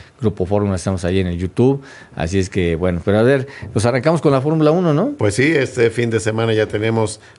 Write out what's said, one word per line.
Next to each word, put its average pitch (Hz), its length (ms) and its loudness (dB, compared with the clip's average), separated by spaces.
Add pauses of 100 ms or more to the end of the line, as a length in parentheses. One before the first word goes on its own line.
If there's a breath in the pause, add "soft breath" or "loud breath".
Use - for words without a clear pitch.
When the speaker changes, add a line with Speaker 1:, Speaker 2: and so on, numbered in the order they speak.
(220 loud breath)
Speaker 1:
Grupo 95 240 -2
Fórmula. 101 320 0
Estamos 92 260 -4
ahí 92 160 0
en 92 80 0
el 87 100 -4
YouTube. 127 460 0 (320 loud breath)
Así 87 240 -2
es 92 100 -2
que, 85 280 0
bueno, 87 260 0
pero 104 160 2
a - 20 4
ver, 131 280 2 (240 loud breath)
pues 113 120 0
arrancamos 131 360 2
con 151 100 2
la 135 80 2
Fórmula 151 320 2
uno, 170 220 2
¿no? 202 240 0
Speaker 2:
Pues 104 180 0
sí, 127 80 0
este 131 460 2
fin 120 200 -2
de 110 120 0
semana 113 320 0
ya 107 140 2
tenemos 110 520 -2 (200 loud breath)